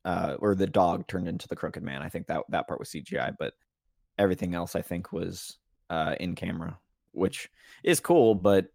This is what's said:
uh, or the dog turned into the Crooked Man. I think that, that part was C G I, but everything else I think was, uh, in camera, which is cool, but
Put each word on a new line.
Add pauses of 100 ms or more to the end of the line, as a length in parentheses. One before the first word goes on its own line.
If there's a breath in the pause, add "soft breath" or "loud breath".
uh,
or
the
dog
turned
into
the
Crooked
Man.
I
think
that,
that
part
was
C
G
I,
but (640)
everything
else
I
think
was, (320)
uh,
in
camera, (340)
which (340 soft breath)
is
cool,
but